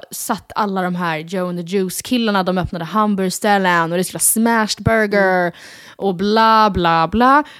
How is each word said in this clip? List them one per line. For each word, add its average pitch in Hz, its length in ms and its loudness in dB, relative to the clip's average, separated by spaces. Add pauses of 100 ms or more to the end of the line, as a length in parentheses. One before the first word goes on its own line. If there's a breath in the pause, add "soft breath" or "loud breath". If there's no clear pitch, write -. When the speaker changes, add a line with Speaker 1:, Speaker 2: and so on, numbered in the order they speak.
(120)
Speaker 1:
satt - 440 -8
alla 196 260 -2
de 180 140 -2
här 170 220 -4
Joe 180 320 -6
and 175 100 -6
the 175 160 -6
Juice-killarna, 202 680 -2
de 185 140 -2
öppnade 165 280 -6
hamburgerställen 190 1080 0
och 175 60 -2
det 185 60 0
skulle - 140 -8
vara - 20 -8
smashed 226 640 0
burger 202 580 2
Speaker 2:
Mm. 175 120 -2 (420 loud breath)
Speaker 1:
och 190 200 -2
bla, 214 540 4
bla, 170 380 2
bla. 254 360 4 (160 loud breath)